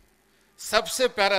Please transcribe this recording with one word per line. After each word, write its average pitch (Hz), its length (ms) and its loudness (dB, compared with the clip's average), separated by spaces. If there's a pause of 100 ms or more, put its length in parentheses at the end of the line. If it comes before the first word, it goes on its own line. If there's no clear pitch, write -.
(600)
सबसे 226 500 0
प्यारा 196 280 0